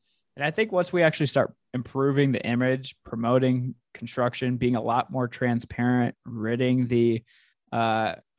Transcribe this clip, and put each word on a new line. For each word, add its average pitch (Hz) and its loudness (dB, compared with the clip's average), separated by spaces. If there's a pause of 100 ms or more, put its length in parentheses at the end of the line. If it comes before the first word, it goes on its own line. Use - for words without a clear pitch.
(360)
And 139 -4
I 156 0
think 220 -2
once 180 0
we 180 2
actually 156 4
start - 2 (200)
improving 135 2
the - -2
image, 127 0
promoting 123 0 (180)
construction, 123 -4
being 123 0
a 110 -2
lot 117 -2
more 127 -2
transparent, 123 0 (100)
ridding 120 -2
the, 117 2 (480)
uh, 110 0 (240)